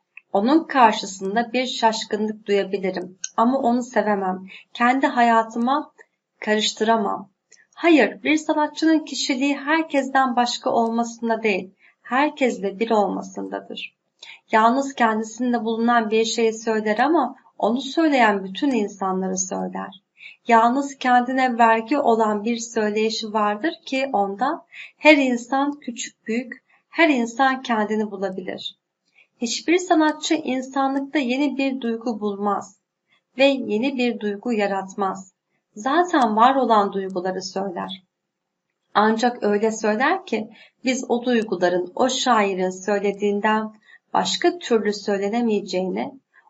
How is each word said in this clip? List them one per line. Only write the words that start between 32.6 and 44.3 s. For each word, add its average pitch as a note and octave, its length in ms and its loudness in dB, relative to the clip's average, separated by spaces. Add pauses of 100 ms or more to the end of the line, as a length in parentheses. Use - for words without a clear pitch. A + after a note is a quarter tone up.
ve C4 80 6
yeni B3+ 520 0
bir A#3+ 220 0
duygu G#3 340 -4
yaratmaz. F#3+ 840 -4 (400)
Zaten C4+ 600 2
var B3 200 6
olan A3 380 2
duyguları F#3+ 480 -4
söyler. F#3+ 640 -8 (880)
Ancak A3+ 500 2
öyle G#3 280 2
söyler B3 540 -2
ki - 240 -6 (340)
biz B3+ 260 -2
o A#3 160 -2
duyguların F#3 720 0
o B3+ 140 2
şairin G3+ 600 0
söylediğinden G3+ 1040 0 (420)
başka E4+ 440 0